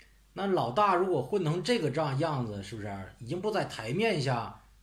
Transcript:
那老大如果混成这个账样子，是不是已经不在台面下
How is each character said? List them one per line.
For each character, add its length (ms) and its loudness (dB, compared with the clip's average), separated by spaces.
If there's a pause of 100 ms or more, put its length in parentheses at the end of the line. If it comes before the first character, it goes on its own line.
(340)
那 140 -4
老 240 2
大 240 4
如 160 2
果 100 2
混 220 0
成 180 0
这 160 2
个 140 0
账 260 0
样 280 0
子， 180 -6
是 120 -10
不 60 -8
是 380 -8
已 60 -14
经 140 -4
不 120 -2
在 140 0
台 280 -6
面 260 2
下 400 -2 (240)